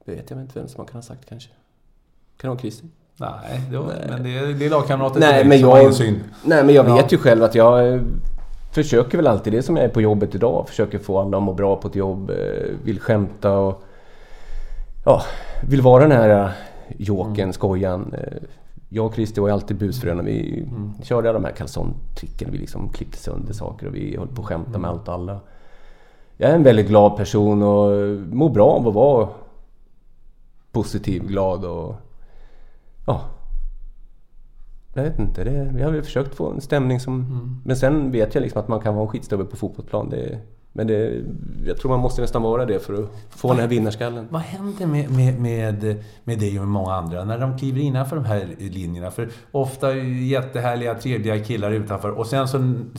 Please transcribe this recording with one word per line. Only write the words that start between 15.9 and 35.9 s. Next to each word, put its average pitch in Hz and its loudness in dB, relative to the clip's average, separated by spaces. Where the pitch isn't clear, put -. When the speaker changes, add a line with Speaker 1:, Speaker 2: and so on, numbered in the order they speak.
Speaker 1:
den 151 6
här, 107 6
eh, 95 -2
jokern, 101 -2
Speaker 2:
Mm. 95 -2
Speaker 1:
skojan. 95 -2
Eh, - -10
jag 110 -2
och 110 -4
Christer 110 -2
var 101 2
ju 104 2
alltid 98 -4
busfröna. 87 -4
Vi 110 -4
Speaker 2:
Mm. 104 -8
Speaker 1:
körde 113 0
alla 110 0
de 90 -2
här 71 -6
kalsontricken, - -8
vi - -6
liksom - -8
klippte - -8
sönder - -8
saker 101 -10
och - -10
vi - -8
höll - -8
på - -10
att 107 -10
skämta 85 -6
Speaker 2:
Mm. 95 -6
Speaker 1:
med 85 -6
allt 87 -10
och 87 -8
alla. 92 -10
Jag 127 2
är 160 6
en 170 6
väldigt 110 8
glad 104 8
person 104 2
och 101 4
mår 156 2
bra 110 6
av 120 2
att 101 0
vara 120 4
positiv, 101 -4
glad 95 -2
och, 85 -8
ja. - -2
Jag 131 -4
vet 156 -4
inte, - -2
det, 135 -2
jag 131 0
har 160 0